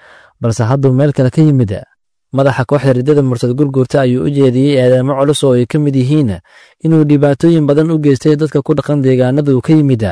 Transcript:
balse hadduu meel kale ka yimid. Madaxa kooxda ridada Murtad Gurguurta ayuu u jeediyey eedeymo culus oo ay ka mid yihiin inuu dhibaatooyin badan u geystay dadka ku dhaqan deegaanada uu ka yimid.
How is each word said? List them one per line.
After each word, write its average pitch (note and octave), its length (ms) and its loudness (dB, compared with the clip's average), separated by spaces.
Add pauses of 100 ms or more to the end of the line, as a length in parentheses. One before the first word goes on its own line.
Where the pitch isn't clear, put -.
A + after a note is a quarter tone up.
(420)
balse A#2 220 -2
hadduu C3+ 300 0
meel C#3+ 200 0
kale C3 160 0
ka D#3+ 120 0
yimid. C3 300 2 (600)
Madaxa C3 320 0
kooxda C#3 280 0
ridada C#3 280 2
Murtad B2 340 -2
Gurguurta C#3 460 -2
ayuu B2+ 240 0
u - 40 -2
jeediyey C#3 480 0
eedeymo B2+ 380 0
culus C#3+ 280 -2
oo C3+ 120 2
ay B2 100 0
ka D3+ 140 -4
mid C#3+ 160 -2
yihiin C3 360 0 (520)
inuu D#3+ 200 2
dhibaatooyin D3 640 2
badan D#3 260 0
u D#3+ 80 0
geystay D3 360 0
dadka D3 260 -2
ku D#3+ 140 -4
dhaqan D3 260 -2
deegaanada C3 540 0
uu A#2+ 60 0
ka D#3+ 120 0
yimid. C#3 380 0